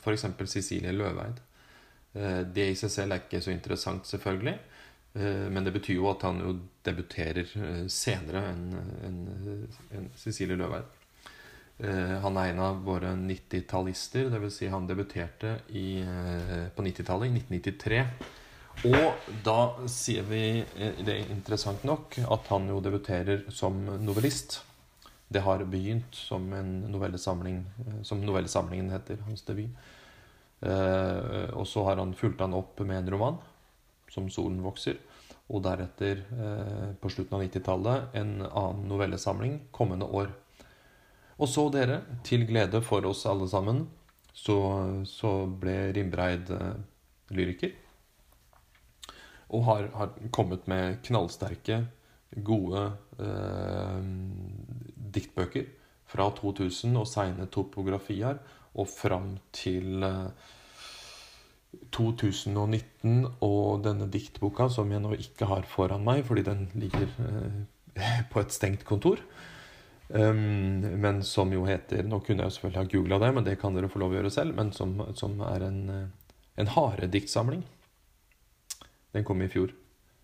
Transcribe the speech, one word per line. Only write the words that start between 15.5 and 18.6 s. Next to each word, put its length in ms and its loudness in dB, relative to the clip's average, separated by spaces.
i, 140 -4
eh, 680 -4
på 120 -2
nittitallet, 440 0
i 40 4
nitten 220 0
nittitre. 480 0